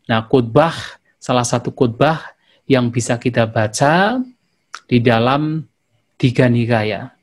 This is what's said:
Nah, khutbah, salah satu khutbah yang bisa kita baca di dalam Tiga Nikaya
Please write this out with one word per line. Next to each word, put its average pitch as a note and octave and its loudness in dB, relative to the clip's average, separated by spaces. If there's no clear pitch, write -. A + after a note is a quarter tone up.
Nah, A2+ -2
khutbah, C3+ 2
salah B2 -2
satu B2 -4
khutbah C#3 -2
yang B2 2
bisa A#2+ -2
kita A#2 -2
baca C#3+ 0
di A#2+ 2
dalam C3 0
Tiga B2+ 2
Nikaya A2+ -2